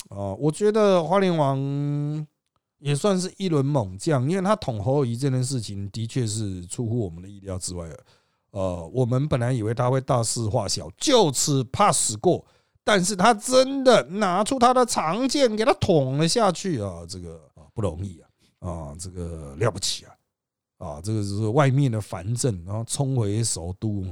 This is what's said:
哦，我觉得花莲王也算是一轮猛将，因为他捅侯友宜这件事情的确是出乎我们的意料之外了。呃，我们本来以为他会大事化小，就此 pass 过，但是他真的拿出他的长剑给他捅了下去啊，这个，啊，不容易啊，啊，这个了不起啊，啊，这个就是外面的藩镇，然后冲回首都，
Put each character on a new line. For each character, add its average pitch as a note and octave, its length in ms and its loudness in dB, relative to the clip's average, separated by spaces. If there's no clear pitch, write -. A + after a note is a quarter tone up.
哦， G2 280 -6
我 D3 140 0
觉 G#3 180 0
得 G#3 320 4
花 F3 180 2
莲 F#3 180 2
王 C#3+ 880 0
也 C#3+ 140 -2
算 F#3 240 2
是 F3+ 200 -4
一 F#3+ 100 -2
轮 D3 180 2
猛 A2 320 -2
将， C#3+ 320 0
因 F3+ 60 0
为 G3 60 0
他 F#3+ 160 2
捅 G#2+ 260 -6
侯 C3 140 2
友 C#3+ 80 2
宜 A#2 100 -2
这 C#3 140 -2
件 B2+ 120 0
事 B2+ 200 -4
情 G2+ 280 -8
的 A2 160 -8
确 A2+ 220 -2
是 G2+ 380 -6
出 A#2+ 200 -6
乎 A#2+ 140 -2
我 G2+ 100 -2
们 E2+ 140 -14
的 F#2+ 60 -18
意 G2+ 100 -20
料 F#2+ 180 -8
之 F#2 160 -8
外 E2+ 140 -10
了。 D2+ 100 -16
呃， F2+ 420 -4
我 B2+ 120 2
们 B2+ 200 0
本 D3+ 140 0
来 A#2+ 140 0
以 A2+ 100 -2
为 A2 100 -2
他 B2 160 0
会 C3+ 120 0
大 C3 200 0
事 A2+ 280 -2
化 G2+ 180 0
小， E2 300 -6
就 A3+ 340 4
此 C3+ 320 0
pass D#3 540 2
过， D#3+ 280 2
但 G#3 180 4
是 G3 140 -2
他 G3+ 180 6
真 C4 520 2
的 A3 180 8
拿 F#3 400 0
出 C4+ 160 -2
他 A#3+ 140 8
的 B3 120 4
长 G3 440 0
剑 B3+ 260 2
给 G#3+ 80 0
他 C4+ 120 4
捅 C#3 420 2
了 D#3+ 100 4
下 G#3 240 2
去 D#3+ 300 -4
啊， F2 260 -6
这 F#2 140 -12
个， D#2+ 340 -16
啊， E2+ 80 -20
不 - 80 -6
容 F#2 240 -2
易 F#2+ 140 -10
啊， F2+ 100 -8
啊， D#2 300 -10
这 F#2 100 -12
个 E2 460 -10
了 G#2 160 0
不 - 80 -6
起 - 240 -6
啊， - 80 -20
啊， D#2+ 240 -12
这 G#2 120 -4
个 G#2+ 80 -2
就 G2+ 80 -4
是 G#2 180 -4
外 C3+ 240 4
面 C3+ 180 2
的 A2 120 -2
藩 G2 340 -6
镇， A2 300 -2
然 G2 100 -8
后 A2+ 80 -6
冲 C3+ 320 -2
回 A2 260 0
首 F2+ 380 -4
都， G#2 320 -4